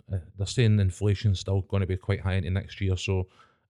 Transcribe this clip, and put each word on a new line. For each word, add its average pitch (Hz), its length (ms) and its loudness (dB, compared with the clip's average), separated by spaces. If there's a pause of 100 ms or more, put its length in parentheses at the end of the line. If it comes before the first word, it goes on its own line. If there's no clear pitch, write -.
(120)
uh, 98 60 -4 (200)
they're 98 100 -4
saying 107 320 4
inflation's 98 600 2
still 98 220 -2
gonna 98 240 -2
be 90 120 -2
quite - 240 -2
high 92 140 -2
into 90 140 -2
next - 320 -4
year, 95 160 0
so 95 300 -2 (420)